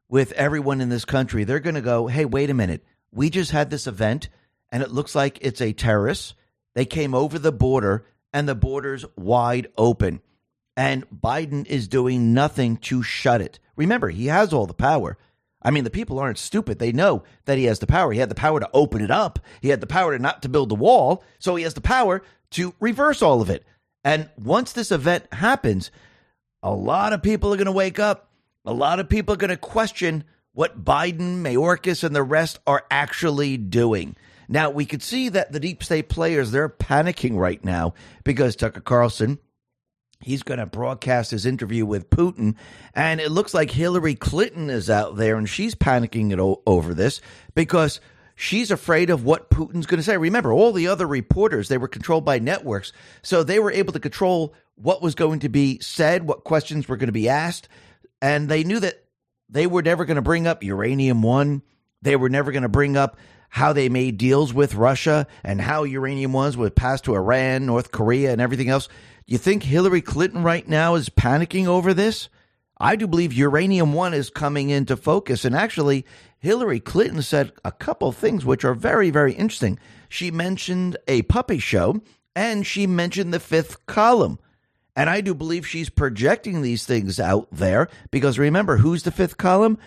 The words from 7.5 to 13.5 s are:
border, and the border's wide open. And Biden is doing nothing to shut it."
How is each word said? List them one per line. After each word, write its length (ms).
border, 540
and 120
the 80
border's 520
wide 520
open. 420
And 320
Biden 580
is 220
doing 460
nothing 420
to 260
shut 380
it." 180